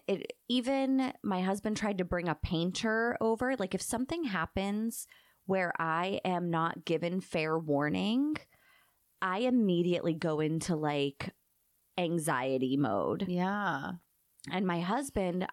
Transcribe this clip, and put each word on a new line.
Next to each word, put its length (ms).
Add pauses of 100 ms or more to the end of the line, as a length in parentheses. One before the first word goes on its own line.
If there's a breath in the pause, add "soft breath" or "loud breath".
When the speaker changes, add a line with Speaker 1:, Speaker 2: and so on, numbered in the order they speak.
Speaker 1:
it, 240 (160)
even 640 (120)
my 180
husband 340
tried 220
to 80
bring 240
a 60
painter 840
over. 380
Like, 180
if 60
something 420
happens 840 (380 soft breath)
where 320
I 460
am 280
not 340
given 340
fair 400
warning, 800 (840 soft breath)
I 180
immediately 720
go 260
into, 380
like, 540 (640)
anxiety 800
mode. 500
Speaker 2:
Yeah. 640 (580)
Speaker 1:
And 160
my 140
husband, 720